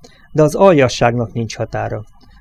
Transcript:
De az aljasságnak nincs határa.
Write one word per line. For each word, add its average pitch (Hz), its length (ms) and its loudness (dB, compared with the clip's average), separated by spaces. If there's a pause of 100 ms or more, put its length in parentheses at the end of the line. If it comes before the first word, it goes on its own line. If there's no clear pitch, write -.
(340)
De 151 100 2
az 151 120 0
aljasságnak 123 800 2
nincs 117 220 -8
határa. 110 480 -8 (380)